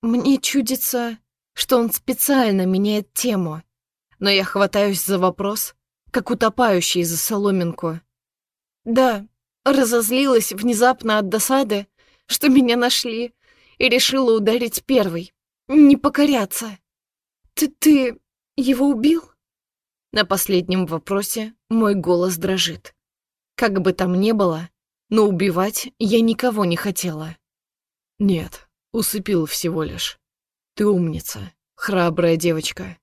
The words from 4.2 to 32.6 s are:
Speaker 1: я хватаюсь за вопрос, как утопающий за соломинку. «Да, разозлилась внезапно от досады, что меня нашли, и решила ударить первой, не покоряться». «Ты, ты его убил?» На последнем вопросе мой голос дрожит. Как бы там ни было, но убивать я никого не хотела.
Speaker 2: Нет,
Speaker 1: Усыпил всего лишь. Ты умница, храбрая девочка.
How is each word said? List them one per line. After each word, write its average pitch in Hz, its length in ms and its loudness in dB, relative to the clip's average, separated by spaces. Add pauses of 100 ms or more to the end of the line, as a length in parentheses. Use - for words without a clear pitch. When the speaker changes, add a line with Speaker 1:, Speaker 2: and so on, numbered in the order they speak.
Speaker 1:
я 196 140 2
хватаюсь 196 580 0
за 196 160 -2
вопрос, 196 580 -4 (360)
как - 180 -4
утопающий 208 760 0
за 165 100 -6
соломинку. 175 840 -4 (840)
«Да, 233 420 0 (380)
разозлилась 247 880 2
внезапно 226 680 0
от 196 100 -4
досады, 214 580 -2 (380)
что - 240 0
меня 254 260 6
нашли, 240 580 -2 (440)
и 254 100 2
решила 254 480 2
ударить 220 480 -2
первой, 190 500 -2 (360)
не 285 260 8
покоряться». 269 840 0 (760)
«Ты, 302 160 0
ты 269 500 2 (380)
его 262 320 2
убил?» 285 340 2 (880)
На 214 140 0
последнем 185 600 0
вопросе 196 680 -6 (160)
мой 220 260 2
голос 180 400 0
дрожит. 180 580 -4 (600)
Как 202 240 0
бы 180 140 0
там 185 260 0
ни 214 140 2
было, 170 360 -2 (380)
но 220 160 2
убивать 190 760 -2
я 226 220 2
никого 226 460 0
не 170 100 0
хотела. 165 600 -8 (840)
Speaker 2:
Нет, 180 480 -2 (260)
Speaker 1:
Усыпил 202 540 -2
всего 160 360 -4
лишь. - 360 -8 (560)
Ты 208 100 0
умница, 160 680 -2 (220)
храбрая 175 640 0
девочка. 170 640 -4